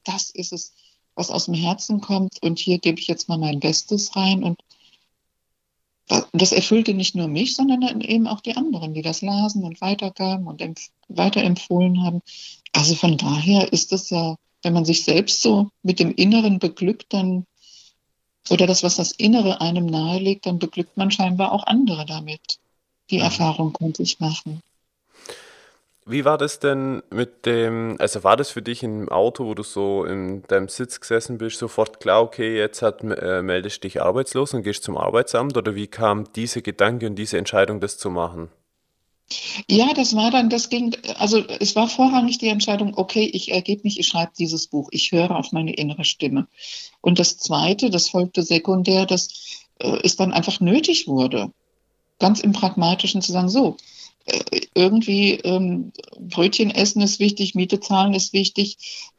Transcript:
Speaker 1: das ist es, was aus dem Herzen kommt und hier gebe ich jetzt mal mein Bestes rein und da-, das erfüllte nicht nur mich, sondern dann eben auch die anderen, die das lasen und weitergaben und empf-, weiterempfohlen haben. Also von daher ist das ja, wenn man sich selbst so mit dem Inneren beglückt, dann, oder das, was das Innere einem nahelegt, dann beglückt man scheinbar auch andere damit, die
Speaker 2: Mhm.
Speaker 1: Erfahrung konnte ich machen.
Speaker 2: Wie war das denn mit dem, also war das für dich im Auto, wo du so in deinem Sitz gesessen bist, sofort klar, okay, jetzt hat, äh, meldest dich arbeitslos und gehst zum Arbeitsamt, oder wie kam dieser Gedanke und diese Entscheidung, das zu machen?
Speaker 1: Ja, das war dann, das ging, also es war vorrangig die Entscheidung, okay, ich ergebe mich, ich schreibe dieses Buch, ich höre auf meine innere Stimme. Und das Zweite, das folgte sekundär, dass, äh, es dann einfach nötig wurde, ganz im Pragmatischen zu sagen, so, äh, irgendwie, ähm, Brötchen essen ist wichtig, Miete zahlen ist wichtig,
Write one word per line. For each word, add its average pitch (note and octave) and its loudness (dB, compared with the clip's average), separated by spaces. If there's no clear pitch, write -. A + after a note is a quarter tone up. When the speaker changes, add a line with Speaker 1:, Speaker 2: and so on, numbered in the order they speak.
Speaker 1:
das - -6
ist - -10
es, F3 -12
was F3 -6
aus - -2
dem F3 -2
Herzen F3+ -2
kommt F#3+ -2
und E3 0
hier F3+ 0
gebe E3 0
ich - -8
jetzt E3+ -4
mal E3 0
mein D3+ -2
Bestes D#3+ -2
rein F#3+ 2
und F3 -2
da-, - 2
das F#3 4
erfüllte G#3+ 2
nicht F#3 -2
nur F3 -2
mich, F3+ -2
sondern C4 2
dann A#3 -2
eben A3+ 2
auch A3 -4
die A#3+ -8
anderen, F3+ -4
die D#3 -4
das D#3+ -4
lasen G3+ 0
und E3 -10
weitergaben F#3+ -4
und D3+ -12
empf-, E3 -12
weiterempfohlen F3+ 2
haben. F3 -2
Also D#3 2
von D#3+ 2
daher D#3 2
ist - 0
das F#3 -4
ja, E3 -2
wenn F3 0
man E3+ 4
sich E3+ 2
selbst - 2
so G3+ 4
mit F#3 0
dem F3 2
Inneren G3+ 4
beglückt, F3+ -2
dann, F#3 0
oder F3+ 6
das, F3+ 2
was F3 0
das E3+ -2
Innere G#3+ 2
einem E3+ 0
nahelegt, F3+ -2
dann F3+ -2
beglückt E3+ -6
man G3 0
scheinbar F#3+ 0
auch G3+ -2
andere G3+ 2
damit, D#3 -10
die F#3 2
Speaker 2:
Mhm. D#3+ 2
Speaker 1:
Erfahrung D#3+ 0
konnte E3 -4
ich - -4
machen. D#3+ -6
Speaker 2:
Wie C3 -2
war D3+ 4
das D3 -2
denn C3+ 0
mit A#2+ -4
dem, A2+ 0
also - 0
war G2+ 8
das C#3 -4
für A2 -10
dich A#2 -8
im G#2+ -6
Auto, A#2 0
wo G#2+ -4
du G2+ -8
so G2 -2
in F#2+ -6
deinem F#2+ 2
Sitz - -10
gesessen A2+ -2
bist, A2+ -8
sofort - -4
klar, G#2 4
okay, A2+ -2
jetzt G#2+ -2
hat, G#2+ 0
äh, F#2 -2
meldest F#2 -4
dich - -6
arbeitslos C3 0
und A#2 -4
gehst G#2 -6
zum F2 -6
Arbeitsamt, B2 0
oder G#2+ -2
wie G#2 -6
kam G#2+ -2
dieser A#2 -6
Gedanke A2+ 0
und G#2 -6
diese G#2 -4
Entscheidung, G2+ 2
das G2+ -6
zu G2+ -6
machen? E2+ -6
Speaker 1:
Ja, A#3 6
das B3+ 0
war A3 2
dann, A#3 4
das A#3 -2
ging, A#3+ -2
also G#3 2
es G#3 0
war A3+ 4
vorrangig B3+ 4
die A3 -2
Entscheidung, G#3 0
okay, G#3 2
ich - -4
ergebe G3+ -2
mich, G3+ -2
ich - 2
schreibe E3+ -2
dieses D#3+ -2
Buch, D3 -4
ich - -2
höre F3 2
auf - -4
meine D#3+ -2
innere D3+ -4
Stimme. C#3 0
Und F3 4
das F3 2
Zweite, F3+ 0
das F3 2
folgte F3+ 0
sekundär, F#3+ 2
dass, F#3 0
äh, G#3+ -2
es F#3 2
dann F#3+ 2
einfach F3 -2
nötig D4 2
wurde, B2+ 0
ganz G#3+ 4
im G#3 4
Pragmatischen F#3 0
zu F3 -2
sagen, F3+ 2
so, A3+ 2
äh, - -2
irgendwie, G3+ 4
ähm, F3+ -2
Brötchen F#3 2
essen G3+ 0
ist G3+ 0
wichtig, G3+ 0
Miete F#3 0
zahlen G3 2
ist F#3 -2
wichtig, G3+ -2